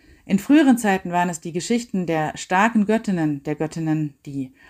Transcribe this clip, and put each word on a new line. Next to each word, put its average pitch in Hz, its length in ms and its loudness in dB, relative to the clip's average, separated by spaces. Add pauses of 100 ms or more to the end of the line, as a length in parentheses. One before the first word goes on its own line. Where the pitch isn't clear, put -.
(260)
In 196 140 0
früheren 269 380 6
Zeiten 190 340 -2
waren 175 180 0
es 170 120 -10
die 170 100 -10
Geschichten 190 540 -4
der 156 320 -2
starken 208 480 2
Göttinnen, 175 580 -2
der 151 120 -4
Göttinnen, 156 580 -4 (120)
die 139 280 -10 (160)